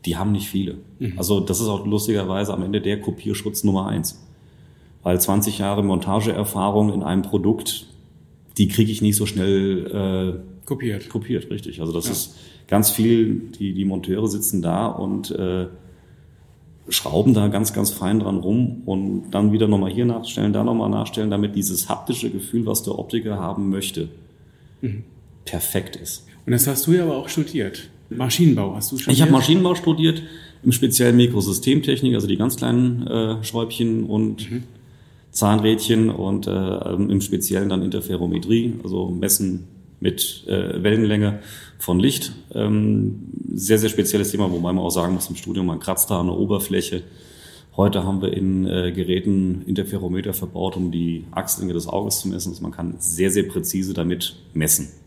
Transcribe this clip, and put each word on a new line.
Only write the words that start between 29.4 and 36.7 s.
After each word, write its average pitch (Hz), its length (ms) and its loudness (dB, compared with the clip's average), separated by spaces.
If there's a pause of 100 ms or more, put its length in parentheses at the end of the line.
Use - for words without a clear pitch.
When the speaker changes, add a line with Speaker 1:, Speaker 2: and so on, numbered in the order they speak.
Speaker 1:
studiert, 160 460 2 (420)
im 123 80 6
speziellen 120 460 6
Mikrosystemtechnik, 123 960 2
also 104 140 0
die 98 100 2
ganz 113 180 0
kleinen, 123 520 0
äh, 113 360 -2
Schräubchen 113 600 -2
und 107 460 -2
Speaker 2:
Mhm. 123 120 -8 (680)
Speaker 1:
Zahnrädchen 110 800 4
und, 98 380 -2
äh, 95 460 -2